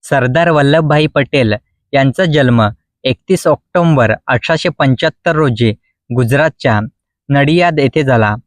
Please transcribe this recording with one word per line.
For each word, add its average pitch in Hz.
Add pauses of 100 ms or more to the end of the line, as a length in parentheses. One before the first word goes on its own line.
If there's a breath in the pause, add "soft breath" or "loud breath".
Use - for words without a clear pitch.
सरदार 139
वल्लभभाई 151
पटेल 131 (400)
यांचा 139
जन्म 135 (420)
एकतीस 151
ऑक्टोबर 151 (140)
अठराशे 156
पंच्याहत्तर 156
रोजी 120 (380)
गुजरातच्या 123 (500)
नडियाद 151
येथे 139
झाला. 113 (120)